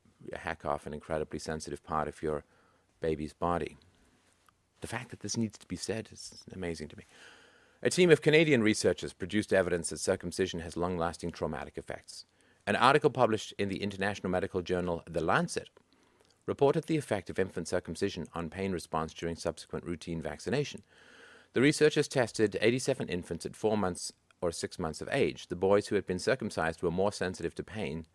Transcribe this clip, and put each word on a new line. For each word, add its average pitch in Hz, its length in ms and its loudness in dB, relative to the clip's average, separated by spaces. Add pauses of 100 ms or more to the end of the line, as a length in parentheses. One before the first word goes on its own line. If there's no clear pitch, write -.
(320)
hack - 320 -8
off 76 220 -4
an 73 80 -8
incredibly 78 460 -4
sensitive 78 420 -8
part 78 240 -2
of - 160 -10
your 76 220 -2 (560)
baby's 76 320 -4
body. 78 440 -2 (1040)
The 92 60 -12
fact 117 240 -8
that 113 100 -16
this 104 160 -6
needs 113 220 -4
to - 80 -20
be 92 80 -8
said 101 380 -6
is - 400 -18
amazing 85 360 -6
to - 80 -16
me. - 80 -18 (800)
A - 80 4
team 180 220 8
of 143 100 6
Canadian 151 400 6
researchers 98 500 2
produced 98 400 -2
evidence 87 380 2
that 78 80 -8
circumcision 92 640 -2
has 82 160 -8
long-lasting 85 560 -2
traumatic 76 440 -6
effects. - 500 -12 (380)
An 104 120 2
article 123 340 6
published 110 480 2
in 101 100 0
the 95 140 -2
international 98 480 -2
medical 92 320 0
journal 90 440 -2
The 82 140 -2
Lancet 113 480 0 (800)
reported 143 380 4
the 160 120 0
effect 110 320 -2
of - 120 -4
infant 92 260 -2
circumcision 90 680 -2
on 82 160 -4
pain 95 200 -4
response 82 420 -2
during 85 220 -6
subsequent - 500 -6
routine 82 380 -6
vaccination. 90 640 -4 (680)
The 110 80 2
researchers 151 460 4
tested 110 540 2
eighty-seven 131 480 2
infants - 360 -4
at - 120 -8
four 110 200 2
months 92 360 -2 (280)
or 85 120 0
six - 260 -8
months 82 220 -4
of - 100 -8
age. 87 380 0
The 85 80 -4
boys 98 320 4
who 104 80 2
had 95 100 0
been 92 140 -2
circumcised 101 600 -2
were 85 120 0
more 95 180 2
sensitive 92 460 -4
to 80 80 -8
pain 80 500 -6